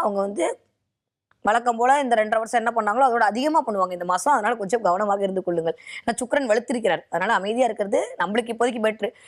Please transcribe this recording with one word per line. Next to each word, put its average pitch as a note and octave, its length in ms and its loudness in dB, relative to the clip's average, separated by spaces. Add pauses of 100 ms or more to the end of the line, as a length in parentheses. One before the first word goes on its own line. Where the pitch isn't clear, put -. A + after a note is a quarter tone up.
அவங்க G#3 200 -2
வந்து G3+ 260 -2 (960)
வழக்கம் A#3 340 0
போல B3 220 4
இந்த A#3+ 140 0
ரெண்டரை G#3+ 280 2
வருஷம் A3+ 200 -2
என்ன A3+ 120 0
பண்ணாங்களோ A3 300 2
அதோட A#3 240 4
அதிகமா D4 360 0
பண்ணுவாங்க F#3 320 -2
இந்த F3+ 80 -8
மாசம். F3+ 300 2
அதனால A3+ 220 0
கொஞ்சம் A3+ 260 -2
கவனமாக G3+ 400 2
இருந்து F#3+ 200 0
கொள்ளுங்கள். E3 340 -2 (220)
ஏன்னா - 180 -4
சுக்கிரன் B3+ 340 0
வலுத்திருக்கிறார், A#3+ 580 0
அதனால F#3+ 300 0
அமைதியா A3 260 0
இருக்கிறது A3 360 -2 (180)
நம்மளுக்கு A3 360 -2
இப்போதைக்கு A#3+ 280 -2
பெட்ரு. G#3+ 280 -2 (180)